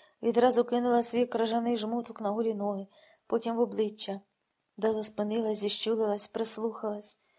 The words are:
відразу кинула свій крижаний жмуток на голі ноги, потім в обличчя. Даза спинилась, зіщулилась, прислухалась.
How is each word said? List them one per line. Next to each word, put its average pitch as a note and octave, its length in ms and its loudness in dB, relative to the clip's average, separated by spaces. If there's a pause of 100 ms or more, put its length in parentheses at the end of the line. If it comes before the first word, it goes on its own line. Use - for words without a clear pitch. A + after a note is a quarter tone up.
(220)
відразу A#3 420 4
кинула A#3+ 380 2
свій A#3+ 240 2
крижаний A#3 500 0
жмуток A3+ 440 -4
на G#3 100 -2
голі A3 240 0
ноги, G3+ 320 -4 (400)
потім A#3 300 -2
в A#3 40 2
обличчя. G#3 600 0 (560)
Даза G#3+ 260 0
спинилась, G#3+ 560 -2
зіщулилась, G#3+ 720 0
прислухалась. A3 880 -4 (200)